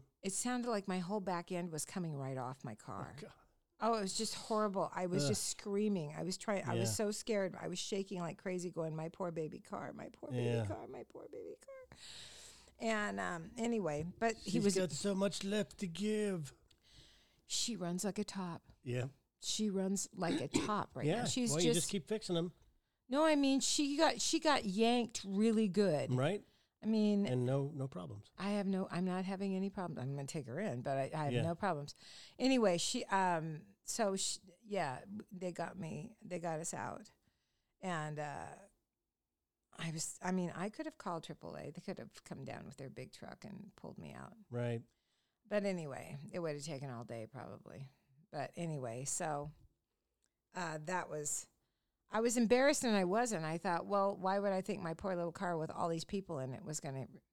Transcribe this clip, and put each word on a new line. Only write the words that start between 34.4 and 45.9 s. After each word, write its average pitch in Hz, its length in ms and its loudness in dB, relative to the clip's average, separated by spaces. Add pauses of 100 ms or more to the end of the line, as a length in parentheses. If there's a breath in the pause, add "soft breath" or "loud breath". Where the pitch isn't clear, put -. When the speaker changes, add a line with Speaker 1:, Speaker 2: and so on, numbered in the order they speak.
Speaker 1:
yeah, 165 320 0 (320)
they 180 200 -4
got - 280 -4
me, 160 420 -6
they 180 180 -6
got 165 200 -2
us 165 160 -4
out. - 340 -6 (720)
And, 156 380 -2
uh, 147 260 -6 (1300)
I 165 140 -4
was, 156 320 -4
I 185 80 0
mean, 185 240 0
I 190 140 -4
could 302 160 -8
have 311 120 -10
called 170 260 -6
triple 160 340 -12
A. - 140 -8
They 175 100 -12
could - 180 -8
have - 240 -16
come - 220 -10
down - 200 -10
with - 120 -14
their 135 120 -12
big - 220 -12
truck - 320 -16
and - 320 -14
pulled - 220 -14
me - 160 -12
out. - 200 -14 (160)
Speaker 2:
Right. 120 320 -2 (680)
Speaker 1:
But 208 160 0
anyway, 160 520 -4 (140)